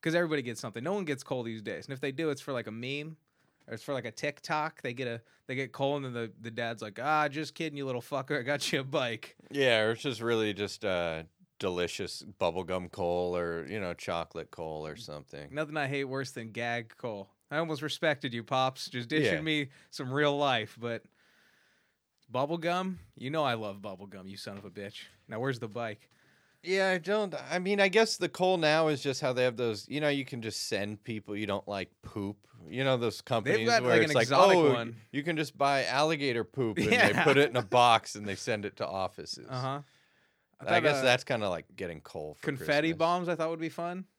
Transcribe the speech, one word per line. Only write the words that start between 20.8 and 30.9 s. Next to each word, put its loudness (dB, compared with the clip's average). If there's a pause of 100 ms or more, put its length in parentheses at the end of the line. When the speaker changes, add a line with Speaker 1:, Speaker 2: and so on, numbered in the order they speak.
Speaker 1:
bubblegum? -2 (180)
You -8
know 0
I 2
love -6
bubblegum, -14
you -14
son -12
of -16
a -14
bitch. -12 (240)
Now, -6
where's -2
the -8
bike? -10 (520)
Speaker 2:
Yeah, 2
I 2
don't, 0 (160)
I 0
mean, 2
I 8
guess 4
the 0
coal 2
now 6
is 0
just -2
how 2
they 4
have 2
those, -2
you -4
know, 2
you 0
can -8
just -6
send -4